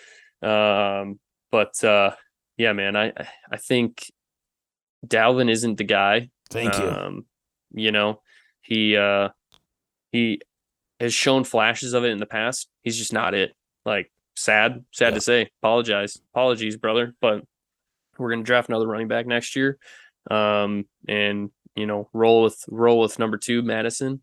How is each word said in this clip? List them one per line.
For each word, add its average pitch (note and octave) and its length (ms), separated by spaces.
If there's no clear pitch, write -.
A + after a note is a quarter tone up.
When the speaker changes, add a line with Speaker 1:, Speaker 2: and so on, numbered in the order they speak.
Speaker 1:
Um, G2+ 800
but, G#2+ 320
uh, G#2 320
yeah, A2+ 160
man, G2 220
I, G#2+ 160
I - 60
think A#2+ 520
Dalvin A#2+ 440
isn't A2+ 280
the A2 60
guy. G#2 460
Speaker 2:
Thank G#2+ 280
you. G2 80
Speaker 1:
Um, G1+ 400
you A2 180
know, G#2+ 300
he, G#2+ 340
uh, G2+ 340
he A#2 300
has A#2+ 140
shown C3+ 300
flashes A#2 500
of B2 100
it A#2+ 80
in G2+ 80
the G#2 60
past. A2+ 440
He's A2+ 140
just A2+ 160
not G#2+ 200
it. G2 200
Like, G2+ 260
sad, A#2 560
sad A#2+ 180
Speaker 2:
Yeah. A2 60
Speaker 1:
to G#2+ 60
say. A#2+ 280
Apologize. A2 560
Apologies, A2+ 440
brother. A#2+ 440
But G#2+ 220
we're B2 120
gonna A2+ 140
draft A#2+ 260
another A2+ 180
running A2 200
back A#2+ 180
next A#2+ 300
year. C3+ 220
Um, G#2 560
and, G#2 420
you G#2+ 120
know, G#2 260
roll A2+ 300
with, A2 260
roll A#2 300
with A2 180
number A2 200
two, A#2+ 260
Madison. A#2 600